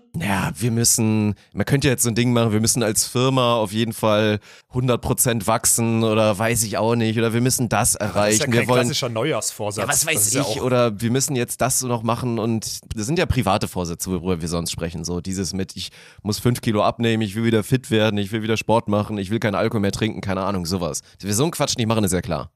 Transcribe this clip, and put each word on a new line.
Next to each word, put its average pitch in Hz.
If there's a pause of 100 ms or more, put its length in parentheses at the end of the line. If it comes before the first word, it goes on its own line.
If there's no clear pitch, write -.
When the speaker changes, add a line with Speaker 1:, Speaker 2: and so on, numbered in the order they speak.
(200)
Speaker 1:
Ja, -
wir 117
müssen, 110 (180)
man 98
könnte 143
jetzt 123
so 120
ein 110
Ding 120
machen, 117
wir 107
müssen 113
als 107
Firma 127
auf 107
jeden 110
Fall 107 (340)
hundert 127
Prozent 117
wachsen 113
oder 107
weiß 113
ich 101
auch 113
nicht, 113
oder 113
wir 117
müssen 127
das 110
Speaker 2:
Aber 104
das 104
ist 92
ja 101 (240)
Speaker 1:
erreichen. 127
Wir 120
Speaker 2:
kein 113
Speaker 1:
wollen 123
Speaker 2:
klassischer 127
Neujahrsvorsatz. 110
Speaker 1:
Ja, -
was -
Speaker 2:
Das 156
Speaker 1:
weiß 160
Speaker 2:
ist -
ja 127
Speaker 1:
ich, 98
Speaker 2:
auch 107
Speaker 1:
oder 120
wir 117
müssen 135
jetzt 120
das 127
noch 120
machen 117
und 110 (160)
das 107
sind 165
ja 160
private 104
Vorsätze, 85
worüber 90
wir 85
sonst 82
sprechen, 82
so 87
dieses 95
mit, 92
ich 90 (320)
muss 104
fünf 120
Kilo 104
abnehmen, 113
ich 101
will 113
wieder 113
fit -
werden, 107
ich 101
will 110
wieder 110
Sport 113
machen, 104
ich 95
will 110
keinen 104
Alkohol 104
mehr 98
trinken, 110
keine 95
Ahnung, 92
sowas. 82 (180)
Dass 95
wir 104
so 117
einen 170
Quatsch -
nicht 120
machen, 110
ist 90
ja 87
klar. 76